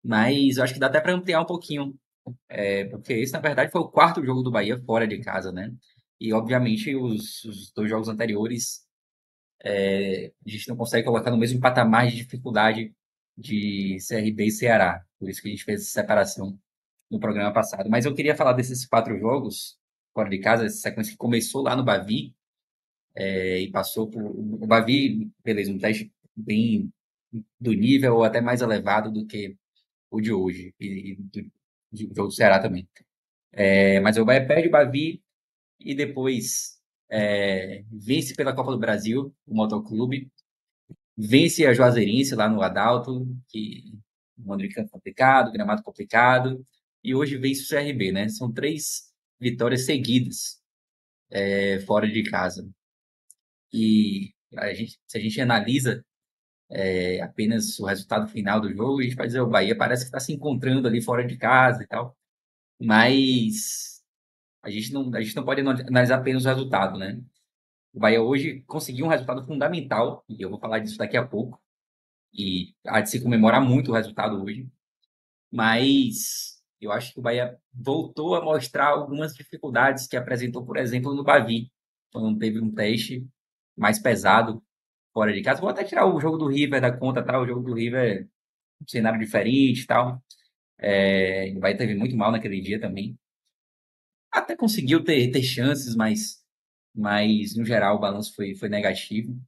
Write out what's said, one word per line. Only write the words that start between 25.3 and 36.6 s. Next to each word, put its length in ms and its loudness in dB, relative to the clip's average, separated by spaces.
beleza, 280 -2
um 60 -4
teste 340 -2
bem 560 0
do 120 -2
nível 440 4
ou 80 6
até 180 2
mais 200 0
elevado 500 0
do 160 -6
que 280 -12
o 100 -4
de 120 0
hoje, 480 -2
e, 320 -10
e 40 -12
do, 280 -12
do 240 -12
jogo 140 -2
do 20 -8
Ceará 280 6
também. 300 -4
É, 480 6
mas 180 4
o 80 4
Bahia 220 4
perde 220 4
o 20 4
Bavi 500 4
e 140 -8
depois, 840 -4